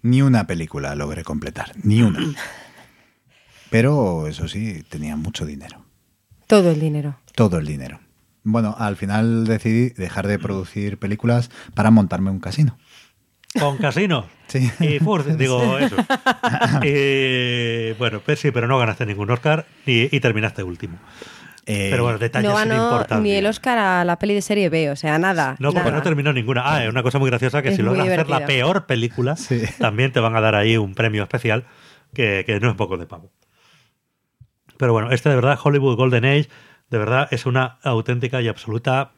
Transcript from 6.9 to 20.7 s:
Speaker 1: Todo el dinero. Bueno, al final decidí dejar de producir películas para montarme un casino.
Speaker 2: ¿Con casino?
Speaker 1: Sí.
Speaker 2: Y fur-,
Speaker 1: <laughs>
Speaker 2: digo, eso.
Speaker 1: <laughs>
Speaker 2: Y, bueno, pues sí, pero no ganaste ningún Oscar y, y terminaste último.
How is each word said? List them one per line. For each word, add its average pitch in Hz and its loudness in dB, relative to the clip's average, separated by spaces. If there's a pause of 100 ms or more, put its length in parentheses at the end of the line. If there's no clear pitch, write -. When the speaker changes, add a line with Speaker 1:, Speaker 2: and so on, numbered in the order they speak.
Speaker 1:
Todo 95 4
el 78 -4
dinero. 69 -8 (460)
Bueno, 110 0
al 104 -2
final 113 0
decidí 113 2
dejar 95 -6
de 101 0
producir 98 -6
películas 117 0 (240)
para 107 2
montarme 95 2
un 95 -4
casino. 120 -2 (840)
Speaker 2:
¿Con 143 -2
casino? 139 -2 (220)
Speaker 1:
Sí. 131 0 (100)
Speaker 2:
Y 151 0
fur-, 160 0
Speaker 1:
<laughs> 156 -2
Speaker 2:
digo, 127 0
eso. 233 0
Speaker 1:
<laughs> 233 -2
Speaker 2:
Y, 127 0
bueno, 107 -2
pues 147 -2
sí, 147 2
pero 120 0
no 131 2
ganaste 113 0
ningún 104 -4
Oscar 151 0 (200)
y, 127 2
y 139 2
terminaste 107 0
último. 90 -10 (680)